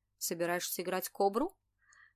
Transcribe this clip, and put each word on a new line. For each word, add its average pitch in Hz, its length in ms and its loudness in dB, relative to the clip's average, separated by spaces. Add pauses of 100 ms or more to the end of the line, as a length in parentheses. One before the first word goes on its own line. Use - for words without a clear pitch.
(160)
"Собираешься 175 640 -2
играть 185 300 -4
кобру?" 208 440 2 (600)